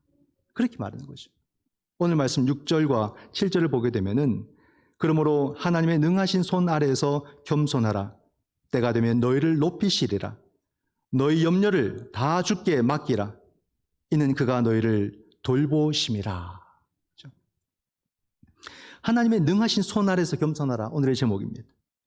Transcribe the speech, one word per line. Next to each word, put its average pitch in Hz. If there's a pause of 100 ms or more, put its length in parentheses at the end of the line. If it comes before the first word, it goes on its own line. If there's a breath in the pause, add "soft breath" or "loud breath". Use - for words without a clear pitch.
(520)
그렇게 247
말하는 104
거죠. - (640)
오늘 175
말씀 135
육 143
절과 139 (180 loud breath)
칠 196
절을 170
보게 120
되면은, 113 (520 soft breath)
"그러므로 151
하나님의 165
능하신 185
손 180
아래에서 147 (220 loud breath)
겸손하라. 113 (560)
때가 120
되면 117
너희를 139
높이시리라. 139 (760)
너희 151
염려를 180
다 151
주께 175
맡기라. 117 (720)
이는 147
그가 127
너희를 110 (180)
돌보심이라." 127 (540)
그죠? - (1700 loud breath)
하나님의 226
능하신 202
손 202
아래에서 175
겸손하라, 139
오늘의 139
제목입니다. 113 (440)